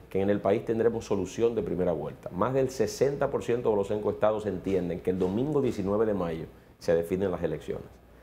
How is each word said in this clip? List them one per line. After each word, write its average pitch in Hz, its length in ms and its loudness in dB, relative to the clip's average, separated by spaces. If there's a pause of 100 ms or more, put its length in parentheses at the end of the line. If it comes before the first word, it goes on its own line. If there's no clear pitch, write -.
que 95 140 0
en 98 80 2
el 104 100 4
país 110 240 2
tendremos 113 400 0
solución 110 500 0
de 110 80 0
primera 90 300 0
vuelta. - 380 -6
Más 107 220 0
del 135 180 2
sesenta 135 600 0
por - 140 -4
ciento 120 260 0
de 107 60 4
los 98 160 0
encuestados 107 540 0
entienden 87 540 -2
que - 100 -2
el 92 100 0
domingo 123 400 2
diecinueve 107 460 0
de 107 80 0
mayo 82 320 -4 (320)
se - 160 2
definen 92 360 0
las 87 140 -4
elecciones. - 420 -4 (360)